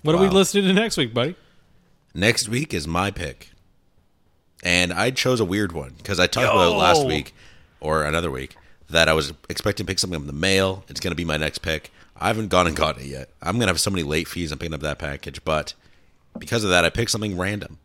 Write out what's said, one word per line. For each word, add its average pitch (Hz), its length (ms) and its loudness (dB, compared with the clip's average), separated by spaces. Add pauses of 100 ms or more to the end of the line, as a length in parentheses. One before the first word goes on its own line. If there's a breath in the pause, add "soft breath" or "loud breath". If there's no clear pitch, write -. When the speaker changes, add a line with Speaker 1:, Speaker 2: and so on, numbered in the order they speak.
Speaker 1:
What 156 120 4
are 175 60 4
we 196 60 6
Speaker 2:
Wow. 185 60 2
Speaker 1:
listening 196 320 4
to 185 80 4
next 214 240 0
week, 120 160 -2
buddy? 131 220 0 (760)
Speaker 2:
Next 101 360 0
week 127 240 -4
is 78 140 -4
my 90 240 -2
pick. 78 380 -12 (1120)
And 87 280 4
I 104 200 0
chose 127 280 0
a 107 60 2
weird 95 260 0
one 69 320 -10
'cause 95 160 -2
I 90 80 6
talked 123 260 2
about 87 200 6
it - 40 0
last 90 240 6
Speaker 3:
Yo. 135 60 0
Speaker 2:
week 76 260 -4 (460 soft breath)
or 78 240 0
another 80 260 -2
week 65 260 -10 (340 soft breath)
that 82 180 6
I 80 60 4
was 76 200 0 (140)
expecting 87 380 -4
to 92 60 -6
pick 92 80 -2
something 90 180 -2
up 73 40 -6
in 69 60 -10
the 71 60 -10
mail. 95 560 0
It's - 100 -12
gonna 87 160 -4
be 85 100 -2
my 76 120 -2
next 76 220 -4
pick. 78 320 -6 (260 soft breath)
I 90 100 -4
haven't 110 220 -2
gone 90 180 4
and 78 80 -2
gotten 73 280 -2
it 67 40 -12
yet. 67 220 -12 (120)
I'm 98 160 -2
gonna 113 140 2
have 82 80 0
so - 100 0
many 92 140 -2
late 78 240 -2
fees. 82 240 -8
I'm 73 80 -10
picking 80 140 -6
up 69 80 -8
that 73 180 -6
package. 71 460 -10
But 78 280 -2 (640)
because 117 280 -2
of 95 60 0
that, 87 120 6
I 82 60 4
picked 117 220 -2
something 104 260 -4
random. 98 480 -6